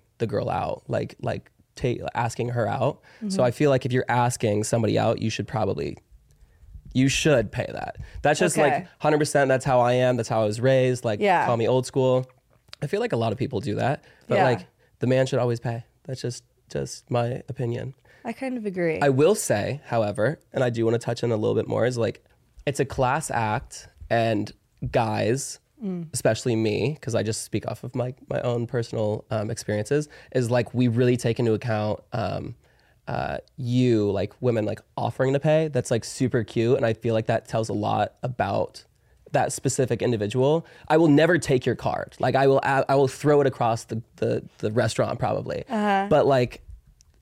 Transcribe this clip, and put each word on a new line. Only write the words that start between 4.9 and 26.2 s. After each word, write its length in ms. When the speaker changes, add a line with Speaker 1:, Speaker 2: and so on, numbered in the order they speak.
Speaker 1:
out, 220
you 100
should 180
probably, 500
you 140
should 440
pay 200
that. 240
That's 180
just, 160
Speaker 2:
Okay. 220
Speaker 1:
like, 80
hundred 180
percent. 300
That's 160
how 160
I 140
am. 220
That's 120
how 140
I 40
was 140
raised. 440
Like, 160
Speaker 2:
Yeah. 240
Speaker 1:
call 120
me 120
old 180
school. 400
I 40
feel 140
like 120
a 40
lot 160
of 60
people 220
do 140
that, 300
but, 80
Speaker 2:
Yeah. 80
Speaker 1:
like, 220
the 60
man 200
should 140
always 200
pay. 240
That's 160
just, 240
just 400
my 380
opinion. 460
Speaker 2:
I 80
kind 240
of 80
agree. 360
Speaker 1:
I 80
will 260
say, 520
however, 540
and 120
I 60
do 140
wanna 140
touch 260
on 80
a 40
little 180
bit 140
more, 160
is, 140
like, 240
it's 160
a 40
class 460
act, 580
and 440
guys, 680
Speaker 2:
Mm. 300
Speaker 1:
especially 420